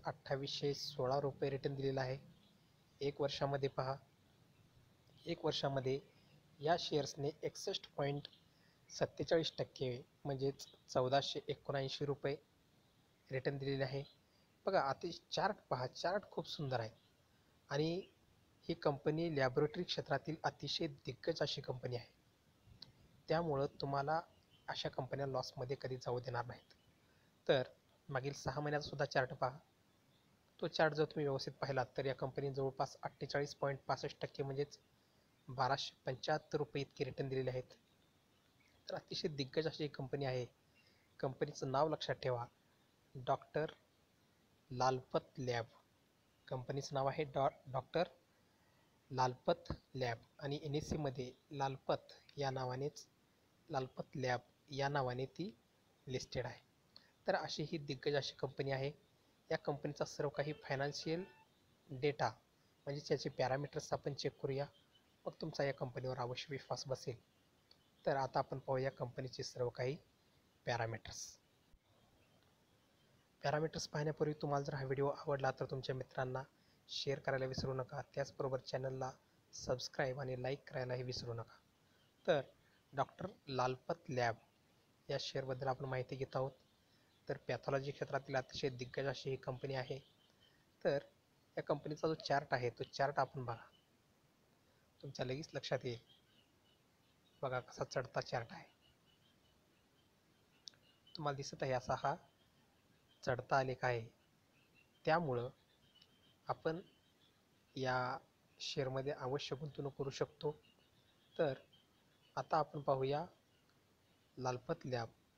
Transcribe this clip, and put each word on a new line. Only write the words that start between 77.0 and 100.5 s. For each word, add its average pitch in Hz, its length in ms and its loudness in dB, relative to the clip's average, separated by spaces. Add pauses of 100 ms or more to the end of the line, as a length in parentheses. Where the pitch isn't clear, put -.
करायला 135 260 0
विसरू 131 280 -2
नका, 131 280 -4
त्याचबरोबर 139 580 -2
चॅनलला 131 520 -2 (420)
सबस्क्राईब 131 640 -2
आणि 131 240 -2
लाईक 135 260 -2
करायलाही 127 340 -2
विसरू 120 300 -4
नका. 117 240 -8 (720)
तर 151 140 6 (520)
डॉक्टर 139 340 -2 (200)
लालपत 127 460 2 (160)
लॅब 120 260 4 (760)
या 139 100 0
शेअरबद्दल 135 480 -2
आपण 131 180 0
माहिती 131 300 -2
घेत 131 200 -4
आहोत. 135 160 2 (800)
तर 139 80 0
पॅथॉलॉजी 139 540 0
क्षेत्रातील 139 440 -4
अतिशय 131 340 0
दिग्गज 127 360 -4
अशी 139 240 -2
ही 131 60 0
कंपनी 131 380 -4
आहे. 131 260 -4 (840)
तर 143 160 4 (580)
या 156 60 -2
कंपनीचा 151 440 -2
जो 160 60 4
चार्ट 143 380 2
आहे 123 180 2
तो - 140 -6
चार्ट 139 360 0
आपण 131 260 0
बघा, 113 240 -8 (1300)
तुमच्या 135 240 -4
लगेच 135 280 -4
लक्षात 139 300 0
येईल. 120 160 -4 (1400)
बघा 127 180 0
कसा - 240 -6
चढता 131 380 -4
चार्ट - 300 -4
आहे, - 140 -14 (2500)